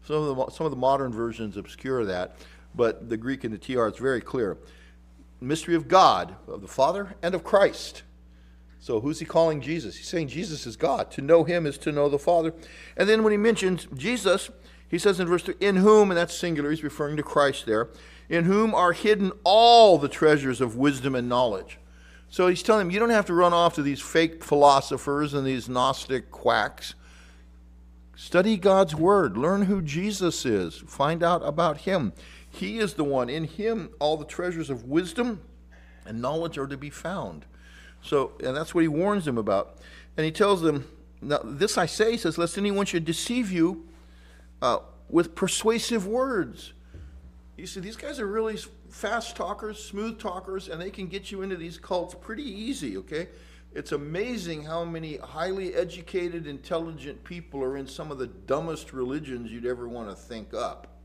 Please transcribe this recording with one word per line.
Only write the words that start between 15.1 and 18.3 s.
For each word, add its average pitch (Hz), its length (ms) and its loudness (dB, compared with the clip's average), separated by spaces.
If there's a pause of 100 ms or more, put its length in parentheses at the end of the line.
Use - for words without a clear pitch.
in 180 80 0
verse 175 160 2
three, - 160 -6
"In 196 180 2
whom," 208 340 8
and 170 60 2
that's 170 200 -2
singular, 147 320 -2
he's 156 140 -2
referring 147 340 -4
to 147 60 -4
Christ 139 420 2
there, 113 240 0 (400)
"in 170 140 2